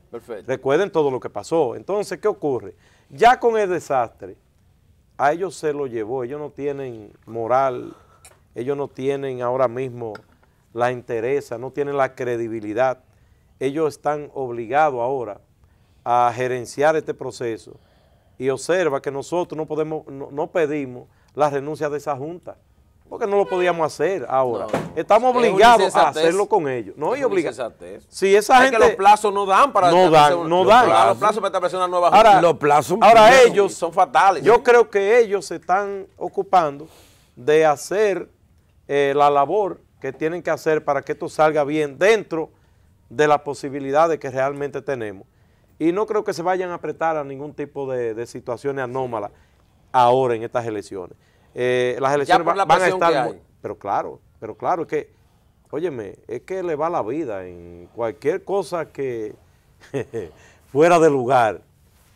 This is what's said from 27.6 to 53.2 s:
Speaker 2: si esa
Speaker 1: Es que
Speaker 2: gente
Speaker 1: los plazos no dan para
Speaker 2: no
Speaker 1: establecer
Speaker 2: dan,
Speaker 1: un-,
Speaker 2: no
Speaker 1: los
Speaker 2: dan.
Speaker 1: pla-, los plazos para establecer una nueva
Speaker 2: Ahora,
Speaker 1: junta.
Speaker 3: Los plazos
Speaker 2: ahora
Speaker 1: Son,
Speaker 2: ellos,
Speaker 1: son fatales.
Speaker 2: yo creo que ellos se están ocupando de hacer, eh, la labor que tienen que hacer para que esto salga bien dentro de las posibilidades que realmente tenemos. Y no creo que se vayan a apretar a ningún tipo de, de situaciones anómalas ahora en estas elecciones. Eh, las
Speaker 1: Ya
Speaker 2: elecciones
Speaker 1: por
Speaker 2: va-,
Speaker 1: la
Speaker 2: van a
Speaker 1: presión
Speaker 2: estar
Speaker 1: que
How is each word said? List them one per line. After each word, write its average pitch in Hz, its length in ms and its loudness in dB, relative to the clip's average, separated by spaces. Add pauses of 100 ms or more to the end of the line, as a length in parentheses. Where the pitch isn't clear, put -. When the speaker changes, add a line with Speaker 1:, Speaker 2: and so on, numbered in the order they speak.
Speaker 2:
si 196 260 0
esa 214 200 4
Speaker 1:
Es 247 40 10 (120)
que 240 60 0
Speaker 2:
gente 233 100 6
Speaker 1:
los 208 100 2
plazos 202 360 4
no 202 120 -2
dan 214 260 4
para 180 200 4
Speaker 2:
no 170 140 6
Speaker 1:
establecer 156 260 6
Speaker 2:
dan, - 80 0
Speaker 1:
un-, 165 100 -6
Speaker 2:
no 170 140 2
Speaker 1:
los 180 40 2
Speaker 2:
dan. 226 180 8
Speaker 1:
pla-, 113 220 4
los 117 100 0
plazos 214 200 0
para 202 100 -4
establecer 180 300 -4
una 185 100 -2
nueva 175 220 2
Speaker 2:
Ahora, 208 240 8
Speaker 1:
junta. 185 80 6
Speaker 3:
Los 165 160 4
plazos 147 440 2
Speaker 2:
ahora 214 300 10
Speaker 1:
Son, 262 160 10
Speaker 2:
ellos, 190 260 2
Speaker 1:
son 165 200 -4
fatales. 175 500 2
Speaker 2:
yo 226 200 6
creo 240 260 6
que 202 300 2
ellos 196 260 0
se 175 100 -10
están 196 520 -4 (100)
ocupando 170 680 -2 (480)
de 151 300 2
hacer, 180 640 0 (580)
eh, 139 280 2
la 147 140 6
labor 160 500 0 (220)
que 135 120 -8
tienen 160 300 -6
que 170 80 -4
hacer 151 320 -2
para 143 180 -2
que 151 120 -8
esto 151 160 -10
salga 156 340 2
bien 147 340 -4
dentro 170 520 0 (600)
de 143 180 0
las 147 140 2
posibilidades 143 800 -2
que 147 120 -10
realmente 139 500 -6
tenemos. 107 440 -8 (520)
Y 160 140 0
no 202 140 -2
creo 214 180 -4
que 196 100 -4
se 156 80 -10
vayan 180 300 -2
a 175 40 -10
apretar 160 420 -4
a 147 60 -6
ningún 139 300 -14
tipo 143 380 -10
de, 120 220 -4
de 117 120 -8
situaciones 131 580 -8
anómalas 120 460 -6 (600)
ahora 127 440 4
en 110 80 -6
estas 120 220 -4
elecciones. 98 500 -10 (380)
Eh, 123 460 0
las 135 120 0
Speaker 1:
Ya 143 40 0
Speaker 2:
elecciones 170 280 2
Speaker 1:
por 165 100 0
Speaker 2:
va-, 185 40 -6
Speaker 1:
la 196 80 0
Speaker 2:
van 160 120 4
a - 20 2
Speaker 1:
presión 185 220 0
Speaker 2:
estar 170 120 2
Speaker 1:
que 123 160 0